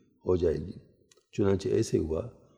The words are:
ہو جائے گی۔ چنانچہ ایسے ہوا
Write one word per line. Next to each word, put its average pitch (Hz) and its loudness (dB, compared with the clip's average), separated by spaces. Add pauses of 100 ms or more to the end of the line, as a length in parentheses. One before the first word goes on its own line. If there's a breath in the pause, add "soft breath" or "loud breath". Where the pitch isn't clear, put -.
(260)
ہو 92 2
جائے 85 2
گی۔ 78 -8 (600)
چنانچہ 98 2
ایسے 104 2
ہوا 82 -2 (380 soft breath)